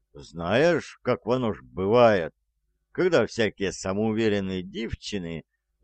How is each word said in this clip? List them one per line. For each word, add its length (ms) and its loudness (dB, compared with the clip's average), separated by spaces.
«Знаешь, 880 -2
как 220 -2
оно 300 0
ж 80 -14
бывает, 720 4
когда 380 2
всякие 420 -2
самоуверенные 920 -2
девчины 800 -10